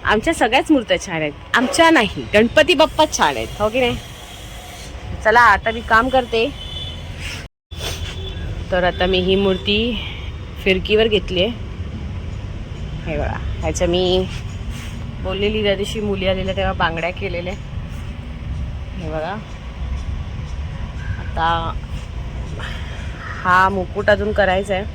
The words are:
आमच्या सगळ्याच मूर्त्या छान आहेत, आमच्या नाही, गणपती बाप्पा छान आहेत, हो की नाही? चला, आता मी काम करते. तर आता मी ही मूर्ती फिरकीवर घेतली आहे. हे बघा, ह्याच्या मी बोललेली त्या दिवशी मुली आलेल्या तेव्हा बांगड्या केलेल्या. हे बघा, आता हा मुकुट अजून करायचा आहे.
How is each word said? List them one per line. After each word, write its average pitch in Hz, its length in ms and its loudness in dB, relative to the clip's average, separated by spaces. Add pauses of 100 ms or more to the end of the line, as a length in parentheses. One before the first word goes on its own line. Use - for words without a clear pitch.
आमच्या 220 300 2
सगळ्याच 262 360 4
मूर्त्या 196 300 4
छान 170 200 -4
आहेत, 147 120 -2 (220)
आमच्या 262 360 6
नाही, 208 340 2 (100)
गणपती 294 400 6
बाप्पा 302 300 4 (120)
छान 151 200 4
आहेत, 110 120 -4 (100)
हो 208 100 2
की 240 120 2
नाही? 247 160 2 (1300)
चला, 220 160 8
आता 220 300 6
मी 226 100 -4
काम 233 280 4
करते. 240 400 2 (2250)
तर 180 140 2
आता 180 220 2
मी 185 120 4
ही 185 160 4
मूर्ती 202 640 2 (680)
फिरकीवर 202 440 4
घेतली 185 360 2
आहे. 233 60 2 (1600)
हे 147 80 -2
बघा, 120 200 -2 (220)
ह्याच्या 165 280 0
मी 185 380 4 (960)
बोललेली 202 400 0
त्या 202 120 4
दिवशी 202 260 -2
मुली 190 260 0
आलेल्या 190 300 0
तेव्हा 190 160 0
बांगड्या 165 380 0
केलेल्या. 180 440 -6 (1400)
हे 165 140 -6
बघा, 160 260 -4 (1800)
आता 165 560 0 (1700)
हा 185 240 6
मुकुट 196 420 0
अजून 208 220 4
करायचा 196 420 2
आहे. 196 100 -2 (100)